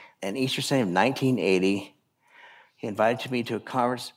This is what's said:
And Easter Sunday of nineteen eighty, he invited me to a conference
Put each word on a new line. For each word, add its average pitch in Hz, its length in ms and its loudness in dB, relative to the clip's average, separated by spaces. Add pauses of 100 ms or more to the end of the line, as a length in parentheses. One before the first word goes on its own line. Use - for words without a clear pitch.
(220)
And 98 160 -6
Easter 131 240 -2
Sunday 135 200 0
of 101 80 0
nineteen 123 500 2
eighty, 95 560 2 (800)
he - 120 -8
invited 113 440 0
me 123 120 0
to 113 120 -6
a 104 60 -4
conference 123 560 -2